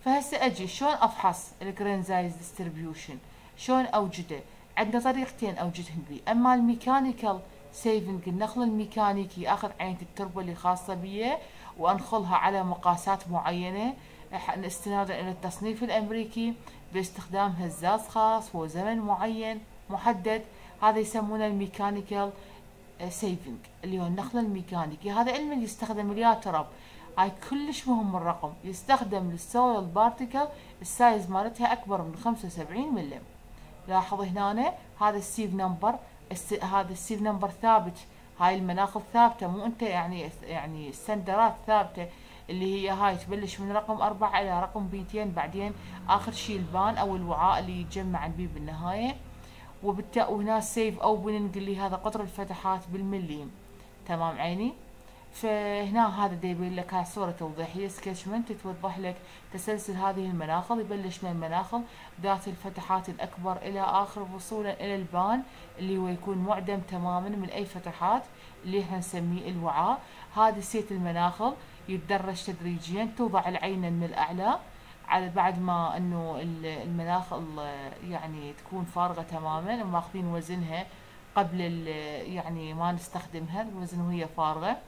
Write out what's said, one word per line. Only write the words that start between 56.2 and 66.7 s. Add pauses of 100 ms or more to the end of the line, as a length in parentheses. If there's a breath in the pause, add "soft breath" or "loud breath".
هذا
دا
يبين
لك،
هاي
صورة
توضيحية
سكتشمنت
توضح
لك (360 loud breath)
تسلسل
هذه
المناخل،
يبلش
من
المناخل (400 loud breath)
ذات
الفتحات
الأكبر
إلى
آخر
وصولا
إلى
البان (360 loud breath)
اللي
هو
يكون
معدم